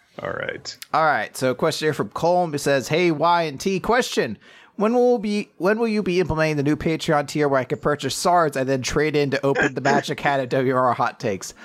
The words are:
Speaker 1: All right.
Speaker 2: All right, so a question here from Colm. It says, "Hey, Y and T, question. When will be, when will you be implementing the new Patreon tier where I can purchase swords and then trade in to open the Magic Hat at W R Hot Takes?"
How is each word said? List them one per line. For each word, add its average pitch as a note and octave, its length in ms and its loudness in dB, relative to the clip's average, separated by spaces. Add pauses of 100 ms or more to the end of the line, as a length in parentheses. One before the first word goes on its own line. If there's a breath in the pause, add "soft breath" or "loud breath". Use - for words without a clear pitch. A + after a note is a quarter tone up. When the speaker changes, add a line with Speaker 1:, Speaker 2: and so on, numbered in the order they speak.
(220 loud breath)
Speaker 1:
All - 80 -4
right. - 460 -8 (180)
Speaker 2:
All D3+ 100 2
right, C3 320 0
so C3 140 0
a B2 40 0
question D#3 320 -2
here D#3 80 2
from A#2 160 -4
Colm. F3 440 0
It C#3 60 -6
says, C#3 280 0
"Hey, F3 220 2
Y E3+ 320 2
and D3 180 -6
T, F#3+ 200 -2
question. G#3+ 580 0 (380 loud breath)
When A3 160 0
will B3 260 4
be, G#3 380 -4
when G3+ 220 2
will A#3 100 0
you G#3+ 140 0
be F#3 180 0
implementing D#3 380 0
the C#3+ 40 2
new D3 140 2
Patreon D3+ 520 0
tier D3 200 0
where C3+ 120 2
I B2 40 -2
can C#3+ 140 -4
purchase C#3 360 -2
swords E3+ 440 2
and C3 100 -2
then C3+ 140 0
trade D3+ 340 0
in C#3+ 140 2
to - 140 -2
open C#3 280 2
the B2 80 -8
Magic C#3 400 0
Hat C#3+ 180 0
at C3 120 -4
W C3 260 2
R B2+ 160 2
Hot A#2 260 -4
Takes?" G2+ 360 -6 (100 loud breath)